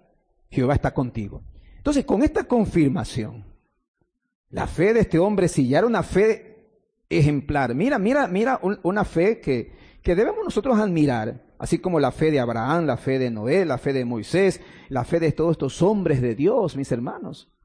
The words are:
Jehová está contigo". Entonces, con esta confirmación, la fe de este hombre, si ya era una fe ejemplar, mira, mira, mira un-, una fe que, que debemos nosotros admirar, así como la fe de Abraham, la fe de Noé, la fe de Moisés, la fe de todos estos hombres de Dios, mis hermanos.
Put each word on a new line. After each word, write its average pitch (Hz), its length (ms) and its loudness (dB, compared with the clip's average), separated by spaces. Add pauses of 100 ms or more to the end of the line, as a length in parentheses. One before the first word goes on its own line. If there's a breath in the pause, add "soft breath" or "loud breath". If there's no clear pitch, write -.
(500)
Jehová 123 240 0
está 131 180 0
contigo". 113 520 -6 (320 soft breath)
Entonces, 285 280 0
con 208 180 0
esta 311 220 0
confirmación, 127 1000 0 (1040)
la - 160 -6
fe 196 280 2
de 233 60 4
este 165 180 2
hombre, 190 300 2
si 131 200 2
ya 139 100 2
era 180 80 4
una 226 160 0
fe - 680 0 (400)
ejemplar, 143 640 2
mira, 233 240 0
mira, 254 300 2
mira 220 340 0
un-, 196 200 -2
una 196 220 0
fe 208 360 0
que, 123 320 -4 (300 soft breath)
que 180 120 2
debemos 403 300 0
nosotros 277 340 0
admirar, 139 680 0 (140)
así 160 200 -2
como 170 220 0
la 131 120 2
fe 160 180 0
de 147 100 2
Abraham, 123 460 -2
la 123 100 0
fe 135 220 -2
de 127 120 0
Noé, 123 360 0
la 131 120 -2
fe 143 140 -4
de 131 120 -2
Moisés, 160 560 0 (280 loud breath)
la 123 160 -4
fe 165 160 -2
de 160 120 2
todos 165 200 0
estos 147 300 -4
hombres 180 400 2
de 120 120 0
Dios, 180 420 0
mis 139 160 -6
hermanos. - 580 -8 (140)